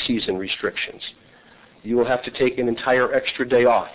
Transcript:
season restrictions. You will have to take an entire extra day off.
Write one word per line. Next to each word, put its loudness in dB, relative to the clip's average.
season 0
restrictions. -6
You -2
will 4
have -2
to -8
take 0
an 0
entire 0
extra -2
day 4
off. 4